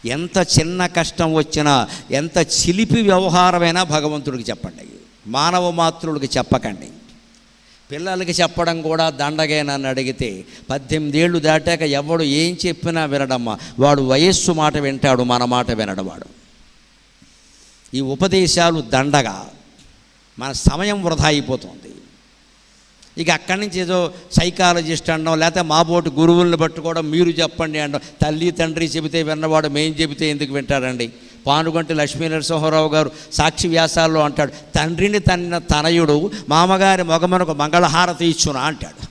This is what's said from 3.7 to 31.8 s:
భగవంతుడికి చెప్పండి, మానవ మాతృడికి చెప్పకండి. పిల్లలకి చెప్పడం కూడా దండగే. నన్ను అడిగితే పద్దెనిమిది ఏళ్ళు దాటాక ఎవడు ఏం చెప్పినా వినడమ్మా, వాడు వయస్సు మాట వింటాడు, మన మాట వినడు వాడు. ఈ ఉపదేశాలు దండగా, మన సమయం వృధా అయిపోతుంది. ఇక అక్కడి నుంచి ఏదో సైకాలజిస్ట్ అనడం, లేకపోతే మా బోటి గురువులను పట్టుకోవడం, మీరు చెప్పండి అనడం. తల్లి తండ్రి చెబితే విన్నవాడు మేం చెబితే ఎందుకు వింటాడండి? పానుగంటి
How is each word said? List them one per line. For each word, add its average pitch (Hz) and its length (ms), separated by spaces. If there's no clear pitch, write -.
భగవంతుడికి 147 680
చెప్పండి, 92 340
మానవ 170 440
మాతృడికి 160 680
చెప్పకండి. 113 480
పిల్లలకి 180 420
చెప్పడం 165 500
కూడా 160 280
దండగే. 151 520
నన్ను 139 260
అడిగితే 127 560
పద్దెనిమిది 143 480
ఏళ్ళు 170 200
దాటాక 156 440
ఎవడు 151 400
ఏం 160 340
చెప్పినా 165 380
వినడమ్మా, 131 540
వాడు 139 240
వయస్సు 170 500
మాట 151 240
వింటాడు, 135 460
మన 123 220
మాట 123 260
వినడు 101 320
వాడు. 87 240
ఈ 135 60
ఉపదేశాలు 170 800
దండగా, 127 680
మన 131 140
సమయం 180 520
వృధా 156 200
అయిపోతుంది. 143 540
ఇక 165 120
అక్కడి 185 300
నుంచి 185 200
ఏదో 180 300
సైకాలజిస్ట్ 170 760
అనడం, 160 300
లేకపోతే 170 220
మా 160 200
బోటి 165 280
గురువులను 170 460
పట్టుకోవడం, 160 540
మీరు 170 180
చెప్పండి 160 500
అనడం. 143 220
తల్లి 160 240
తండ్రి 165 340
చెబితే 156 380
విన్నవాడు 156 460
మేం 151 240
చెబితే 151 380
ఎందుకు 143 220
వింటాడండి? 127 600
పానుగంటి 160 480